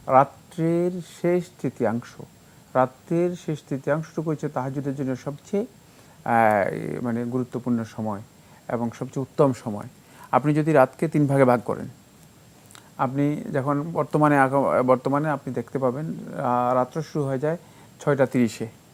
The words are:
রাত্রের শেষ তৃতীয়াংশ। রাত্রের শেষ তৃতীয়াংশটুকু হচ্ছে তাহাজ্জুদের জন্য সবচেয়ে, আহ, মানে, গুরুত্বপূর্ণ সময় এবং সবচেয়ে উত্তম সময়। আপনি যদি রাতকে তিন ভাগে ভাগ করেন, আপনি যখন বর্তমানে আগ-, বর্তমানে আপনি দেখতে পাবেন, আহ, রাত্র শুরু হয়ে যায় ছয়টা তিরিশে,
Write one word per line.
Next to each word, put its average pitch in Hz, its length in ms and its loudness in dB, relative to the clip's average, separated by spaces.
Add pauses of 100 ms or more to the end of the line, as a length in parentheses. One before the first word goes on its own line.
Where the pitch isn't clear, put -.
রাত্রের 165 840 2 (300)
শেষ 175 220 0 (180)
তৃতীয়াংশ। 120 600 -4 (520)
রাত্রের 165 600 0 (100)
শেষ 151 140 -4 (100)
তৃতীয়াংশটুকু 156 600 -4
হচ্ছে 151 200 -4
তাহাজ্জুদের 135 460 -6
জন্য 131 200 -4
সবচেয়ে, 170 500 -6 (600)
আহ, 110 760 2
মানে, 120 200 -2
গুরুত্বপূর্ণ 120 600 -2
সময় 107 380 -8 (460)
এবং 120 220 -4
সবচেয়ে 131 320 -8
উত্তম 135 320 2
সময়। 104 340 -8 (440)
আপনি 139 220 2
যদি 151 200 0
রাতকে 135 340 4
তিন 151 200 2
ভাগে 139 180 4
ভাগ 123 200 6
করেন, - 220 -6 (1120)
আপনি 143 460 -2 (100)
যখন 143 280 -2 (120)
বর্তমানে 147 460 4
আগ-, 127 440 4
বর্তমানে 135 460 2
আপনি 139 240 -6
দেখতে 123 260 -6
পাবেন, 135 260 -2
আহ, 123 720 -2
রাত্র 127 260 -2
শুরু 147 240 -4
হয়ে 135 140 -4
যায় 156 180 -2 (420)
ছয়টা 139 260 2
তিরিশে, 120 420 0 (260)